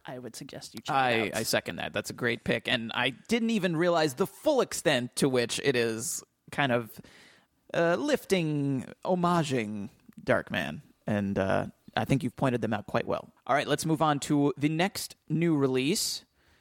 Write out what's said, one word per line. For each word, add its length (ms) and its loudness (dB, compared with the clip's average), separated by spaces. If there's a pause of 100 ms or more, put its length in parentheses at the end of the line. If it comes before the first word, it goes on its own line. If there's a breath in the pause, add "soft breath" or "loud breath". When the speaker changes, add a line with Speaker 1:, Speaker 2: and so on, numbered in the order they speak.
Speaker 1:
I 120 -12
would 160 -12
suggest 400 -14
you 80 -12
check 140 -4
Speaker 2:
I, 160 4
Speaker 1:
it 220 2
out. 80 -2
Speaker 2:
I 20 -4
second 320 -2
that. 160 -6
That's 180 -4
a 40 -10
great 320 -4
pick. 240 -2
And 260 -2
I 140 0 (180)
didn't 220 2
even 260 0
realize 380 2
the 140 -2
full 340 2
extent 560 0
to 100 4
which 340 2
it 140 2
is 480 -2 (300)
kind 180 0
of, 180 0 (840 loud breath)
uh, 260 2
lifting, 880 0 (180)
homaging 840 0 (340)
Darkman. 600 -2 (220)
And, 320 0
uh, 280 2 (280)
I 120 0
think 180 0
you've 140 -6
pointed 240 0
them 120 -2
out 140 -4
quite 180 -2
well. 280 -6 (120)
All 120 0
right, 100 -2
let's 180 0
move 160 0
on 200 2
to 360 2
the 120 0
next 480 -2 (100)
new 300 2
release, 680 0 (380 soft breath)